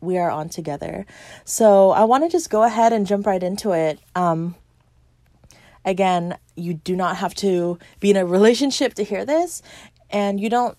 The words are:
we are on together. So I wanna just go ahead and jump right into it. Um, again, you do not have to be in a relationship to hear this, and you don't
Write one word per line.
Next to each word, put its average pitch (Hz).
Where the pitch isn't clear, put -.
we 180
are 170
on 156
together. 165
So 196
I 175
wanna 269
just 339
go 220
ahead 226
and 208
jump 202
right 190
into 190
it. 160
Um, 170
again, 180
you 175
do 175
not 180
have 180
to 175
be 202
in 196
a 190
relationship 233
to 208
hear 202
this, 320
and 202
you 208
don't 240